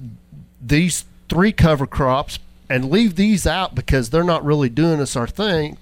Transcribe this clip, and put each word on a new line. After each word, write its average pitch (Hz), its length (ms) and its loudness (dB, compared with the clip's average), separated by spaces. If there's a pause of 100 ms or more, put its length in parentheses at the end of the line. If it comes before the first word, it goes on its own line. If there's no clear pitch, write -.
(600)
these 147 440 0 (240)
three 185 240 2
cover 147 340 2
crops 135 540 -2 (280)
and 131 220 -2
leave 208 240 2
these 196 320 2
out 180 300 -2
because 127 340 0
they're 160 140 2
not 165 200 0
really 143 240 2
doing 151 320 2
us 135 140 -4
our 117 140 -2
thing, 160 540 -2